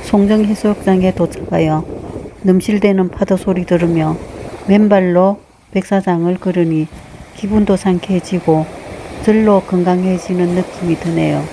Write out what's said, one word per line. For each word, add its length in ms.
송정 400
해수욕장에 680
도착하여 720
넘실대는 680
파도 280
소리 280
들으며 520
맨발로 720
백사장을 680
걸으니 480
기분도 420
상쾌해지고 880
절로 380
건강해지는 920
느낌이 400
드네요. 580